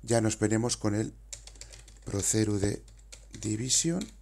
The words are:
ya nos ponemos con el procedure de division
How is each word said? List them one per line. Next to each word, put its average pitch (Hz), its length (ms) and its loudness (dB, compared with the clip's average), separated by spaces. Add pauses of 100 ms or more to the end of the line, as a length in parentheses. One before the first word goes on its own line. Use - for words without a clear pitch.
ya 117 180 4
nos 107 160 2
ponemos 110 400 2
con 107 180 0
el 110 180 -2 (920)
procedure 104 560 0
de 101 240 -2 (560)
division 131 680 0 (140)